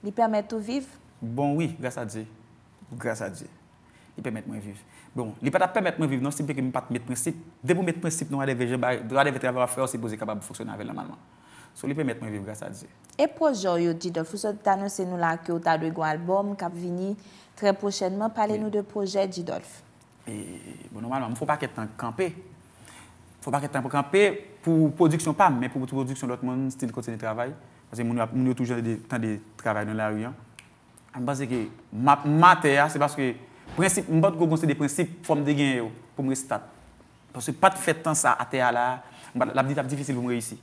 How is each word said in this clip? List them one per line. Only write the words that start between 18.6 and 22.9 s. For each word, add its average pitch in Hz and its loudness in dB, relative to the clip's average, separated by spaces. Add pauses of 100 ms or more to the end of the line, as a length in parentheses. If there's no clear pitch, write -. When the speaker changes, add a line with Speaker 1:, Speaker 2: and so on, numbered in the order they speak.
Speaker 2:
Oui. 214 -4
Speaker 1:
de 208 0
projet, 196 -2
Didolf. - -8 (440)
Speaker 2:
Et, 104 -8 (460)
bon, 107 -10
normalement, 123 -4
il 110 -4
ne 117 -4
faut 147 -6
pas 147 0
qu'il 139 -4
y - -20
ait 110 -8 (100)
camper. 160 -4 (1080)